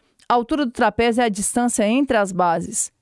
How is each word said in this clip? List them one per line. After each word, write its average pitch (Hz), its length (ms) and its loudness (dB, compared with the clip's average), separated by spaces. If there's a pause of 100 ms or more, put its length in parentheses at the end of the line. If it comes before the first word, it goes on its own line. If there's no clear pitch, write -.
(300)
a - 60 2
altura 269 300 0
do 233 60 -4
trapézio 233 500 0
é 247 40 2
a 233 40 0
distância 220 580 -2
entre 254 280 2
as 202 160 0
bases. 170 720 -2